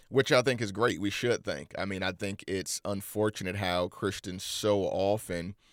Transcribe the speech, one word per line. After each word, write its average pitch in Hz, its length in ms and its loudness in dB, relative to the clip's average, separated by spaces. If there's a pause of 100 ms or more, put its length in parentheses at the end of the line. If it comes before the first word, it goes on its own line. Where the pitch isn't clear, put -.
which 131 240 4
I 127 120 6
think 120 180 2
is 101 100 -4
great. 98 300 2
We 101 80 2
should 117 340 0
think. 76 360 -6
I 95 60 0
mean, 95 180 -4
I 92 80 0
think 92 360 -6
it's - 380 -2
unfortunate 101 680 -2
how 90 320 0
Christians 95 560 -4
so 101 400 2
often 95 720 0 (180)